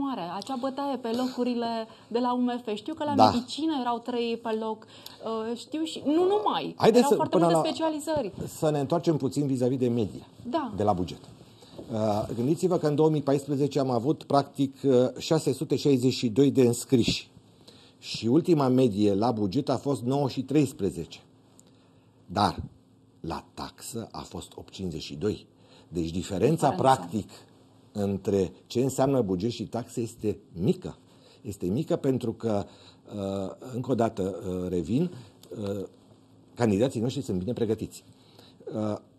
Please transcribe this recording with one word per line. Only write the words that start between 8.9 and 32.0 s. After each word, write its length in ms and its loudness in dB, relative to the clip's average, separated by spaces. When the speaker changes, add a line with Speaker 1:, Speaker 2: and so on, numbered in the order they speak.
Speaker 2:
puțin 300 -2
vis-a-vis 320 0
de 100 2
media 380 -2
Speaker 1:
Da. 260 -4
Speaker 2:
de 60 -2
la 100 4
buget. 280 -2
Uh, 420 0
gândiți-vă 420 0
că 100 0
în 80 2
două 140 6
mii 140 2
paisprezece 560 0
am 120 0
avut, 320 0
practic, 640 0
uh, 80 4
șase 340 0
sute 240 -2
șaizeci 360 4
și 160 -2
doi 220 4
de 160 6
înscriși. 640 2
Și 280 -8
ultima 420 4
medie 460 4
la 160 2
buget 380 0
a 80 2
fost 260 -2
nouă 260 0
și 140 -4
treisprezece. 800 -2
Dar 360 0
la 240 -8
taxă 580 -12
a 80 -10
fost 360 -14
opt 160 -18
cincizeci 300 -6
și 140 -12
doi. 300 -4
Deci 220 -2
diferența, 600 2
Speaker 1:
Diferența. 240 4
Speaker 2:
practic, 360 -4
între 600 0
ce 140 -2
înseamnă 420 2
buget 280 0
și 160 -8
taxă 340 -8
este 380 -6
mică. 360 -2
Este 240 -8
mică 300 -2
pentru 360 -2